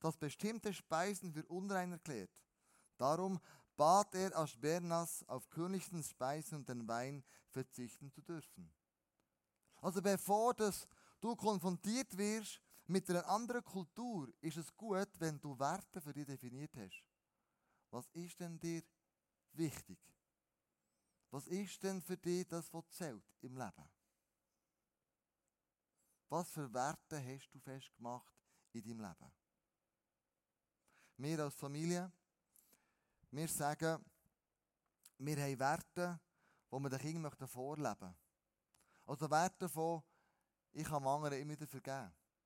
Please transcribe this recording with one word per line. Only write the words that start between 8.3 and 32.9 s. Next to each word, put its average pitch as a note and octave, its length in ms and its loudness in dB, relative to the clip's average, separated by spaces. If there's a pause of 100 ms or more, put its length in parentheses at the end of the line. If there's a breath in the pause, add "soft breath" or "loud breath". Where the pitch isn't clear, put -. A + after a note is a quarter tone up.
Also F3 220 0
bevor G3+ 500 6
das, G#3 340 2 (340 loud breath)
du A3+ 140 0
konfrontiert G3 840 2
wirst G#3 420 0 (260 loud breath)
mit F#3 220 2
einer F3 180 2
anderen A#3 380 2
Kultur, F#3+ 640 -6 (120)
ist D#3 160 -4
es - 180 -10
gut, G3+ 320 2 (100)
wenn D#3 220 0
du C#3 180 -6
Werte D#3+ 400 2
für D3 140 -6
dich C#3+ 140 -4
definiert C3 500 -8
hast. G2 300 -10 (840)
Was A#2+ 180 -8
ist E3+ 300 -10
denn E3+ 220 -6
dir E3 220 -2 (720)
wichtig? C3+ 460 -2 (1300)
Was C#3 180 -8
ist F#3 340 -4
denn F#3+ 180 -2
für F3+ 160 -4
dich F3 300 0
das, E3 260 -6
was E3 180 -10
zählt B2+ 340 -8 (160)
im B2+ 160 -10
Leben? F#2 320 -8 (2500)
Was E3+ 200 0
für C#3 240 -6
Werte C#3+ 480 -2
hast C3 300 -10
du - 80 -20
festgemacht B2 720 -10 (400 soft breath)
in A#2 100 -8
deinem A2+ 180 -8
Leben? F#2+ 320 -12 (1800 soft breath)
Wir D3+ 240 -2
als C#3+ 140 -2
Familie, E3+ 580 -2 (1200 soft breath)